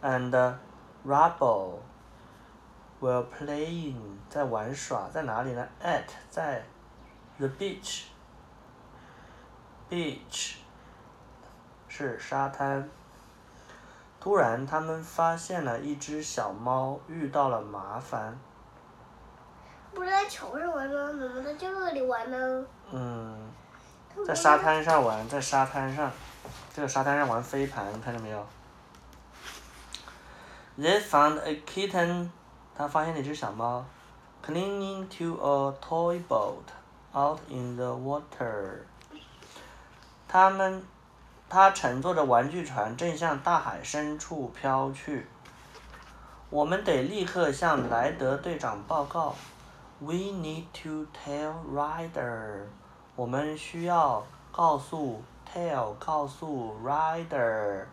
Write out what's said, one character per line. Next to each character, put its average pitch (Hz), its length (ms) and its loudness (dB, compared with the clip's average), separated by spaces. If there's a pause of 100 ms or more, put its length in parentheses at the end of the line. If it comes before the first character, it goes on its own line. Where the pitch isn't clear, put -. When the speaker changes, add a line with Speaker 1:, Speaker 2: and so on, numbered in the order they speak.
Speaker 1:
and 127 540 4 (500)
Rubble 120 720 4 (1200)
were 123 240 2 (140)
playing， 147 800 -6 (100)
在 147 160 -2
玩 113 300 -2
耍。 110 360 -4
在 160 120 -4
哪 117 200 -2
里 131 100 -4
呢？ 120 140 -4 (160)
At， 165 220 0 (240)
在 151 380 -4 (720)
the 139 100 0
beach。 190 600 -8 (1800)
Beach - 680 -4 (1300)
是 123 300 -4
沙 139 300 0
滩。 139 420 -2 (1300)
突 202 160 2
然， 131 300 4
他 151 140 0
们 160 240 -4
发 165 320 2
现 170 280 -4
了 120 160 -2
一 143 160 -4
只 151 260 -8
小 110 300 -4
猫 131 560 -2
遇 160 200 -6
到 139 200 2
了 117 120 0
麻 104 400 -8
烦。 113 380 -8 (1500)
Speaker 2:
不 370 100 -8
是 359 60 -2
在 392 180 4
球 285 320 -8
上 339 140 -2
玩 277 160 -2
吗？ 285 200 -2
怎 277 220 -6
么 254 140 -8
在 294 100 -6
这 370 360 -4
里 277 100 -2
玩 247 300 -2
呢？ 262 340 -2 (260)
Speaker 1:
嗯， 113 600 -8 (560)
Speaker 2:
它 - 80 -20
不 415 60 -4
是 392 40 -2
Speaker 1:
在 160 80 2
沙 151 220 10
滩 156 260 4
上 156 220 8
玩， 110 240 0
在 143 120 -2
沙 135 260 4
滩 135 280 -2
上。 143 160 0 (640)
这 - 80 -8
个 139 80 0
沙 131 160 2
滩 143 140 4
上 143 100 2
玩 117 140 0
飞 139 240 -2
盘， 107 340 -6
看 117 140 -6
见 113 80 -6
没 107 80 -8
有？ 104 160 -8 (2250)
They 175 220 6
found 151 400 6
a 151 260 -2
kitten， 175 640 0 (440)
他 147 140 -4
发 156 160 2
现 165 80 -2
了 156 80 -2
一 - 20 -2
只 143 120 -4
小 120 180 -4
猫， 120 320 -2 (600)
clinging 196 600 -4 (120)
to 170 180 -2
a 139 380 2 (120)
toy 170 400 0
boat 104 460 0 (420)
out 147 340 2
in 123 280 -6
the 123 180 -2
water。 123 920 -6 (1400)
他 190 240 10
们， 190 320 0 (640)
他 190 220 10
乘 131 320 0
坐 180 100 2
着 160 120 4
玩 127 260 6
具 170 140 -4
船 120 320 -4
正 165 200 -2
向 156 220 0
大 165 220 4
海 92 240 -6
深 151 340 -4
处 147 300 -8
飘 135 420 0
去。 135 380 -8 (1200)
我 147 140 2
们 185 180 0
得 156 200 2
立 190 220 -2
刻 170 280 2
向 135 360 2
莱 117 220 4
德 135 260 0
队 165 220 -4
长 110 300 -4
报 156 160 0
告。 151 320 -2 (640)
We 151 140 -6
need 170 520 -4 (160)
to 156 320 -6
tell 151 400 -6 (180)
Ryder。 135 920 -4 (480)
我 127 100 -4
们 143 320 -2
需 170 280 -8
要 156 420 4 (240)
告 160 260 6
诉， 139 460 -4 (280)
tell， 139 440 0
告 151 320 0
诉 131 580 -6
Ryder。 135 1080 0